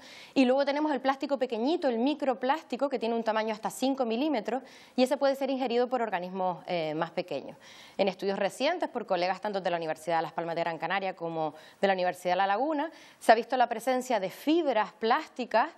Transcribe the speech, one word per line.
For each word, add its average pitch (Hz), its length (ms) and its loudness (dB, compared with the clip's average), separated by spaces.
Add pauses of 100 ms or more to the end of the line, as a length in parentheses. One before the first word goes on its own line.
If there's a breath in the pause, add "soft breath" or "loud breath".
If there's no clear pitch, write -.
(340 loud breath)
Y 269 100 6
luego 262 200 4
tenemos 294 280 0
el 269 80 0
plástico 269 360 0
pequeñito, 262 520 0
el 233 100 0
microplástico, 269 880 0
que 262 120 -4
tiene 233 160 -2
un 233 80 -2
tamaño 220 280 0
hasta 208 180 -4
cinco 262 340 0
milímetros, 233 580 -2 (320 loud breath)
y 247 80 4
ese 254 140 4
puede 277 180 2
ser 269 160 -4
ingerido 247 380 0
por 247 120 -2
organismos, 185 680 -4
eh, 160 260 -2
más 160 160 -2
pequeños. - 460 -8 (400 loud breath)
En 196 100 2
estudios 190 320 -2
recientes, 294 500 0
por 220 160 -6
colegas 185 360 0
tanto 196 200 -4
de 180 80 -2
la 170 100 0
Universidad 165 400 -2
de 165 40 0
Las 165 100 -6
Palmas 165 220 -4
de 165 60 -2
Gran 165 180 -4
Canaria 185 380 -2
como 160 380 -4 (260 loud breath)
de 196 80 4
la 190 60 6
Universidad 180 400 0
de - 20 2
La 196 100 2
Laguna, 285 460 0 (260 loud breath)
se - 140 6
ha - 20 12
visto 240 220 0
la 240 120 4
presencia 247 520 0
de 185 100 -4
fibras 269 600 2
plásticas, 247 840 0